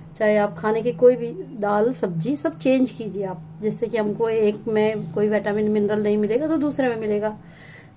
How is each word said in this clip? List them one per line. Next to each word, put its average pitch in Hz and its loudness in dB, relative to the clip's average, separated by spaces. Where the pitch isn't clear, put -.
चाहे 214 2
आप 202 0
खाने 220 0
की 240 0
कोई 247 6
भी 233 -6
दाल 208 0
सब्जी, 202 -2
सब - -4
change 262 2
कीजिए 202 -8
आप, - -10
जिससे 214 -2
कि 226 -4
हमको 214 0
एक 214 0
में 214 0
कोई 208 0
vitamin 214 0
mineral 214 2
नहीं 208 2
मिलेगा 214 0
तो 320 0
दूसरे 269 0
में 233 -2
मिलेगा। 214 -2